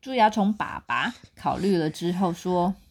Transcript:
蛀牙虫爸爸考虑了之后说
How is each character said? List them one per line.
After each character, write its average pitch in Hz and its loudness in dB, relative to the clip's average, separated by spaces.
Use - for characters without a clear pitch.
蛀 262 -6
牙 220 6
虫 208 2
爸 - -6
爸 123 -2
考 135 -4
虑 185 2
了 156 0
之 170 -4
后 180 0
说 180 0